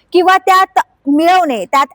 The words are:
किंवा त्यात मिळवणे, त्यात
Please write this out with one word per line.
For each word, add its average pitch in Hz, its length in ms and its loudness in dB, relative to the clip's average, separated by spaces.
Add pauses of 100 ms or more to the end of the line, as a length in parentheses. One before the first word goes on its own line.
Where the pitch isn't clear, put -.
(120)
किंवा 359 260 2
त्यात 381 420 0 (260)
मिळवणे, 302 580 0
त्यात 277 300 -2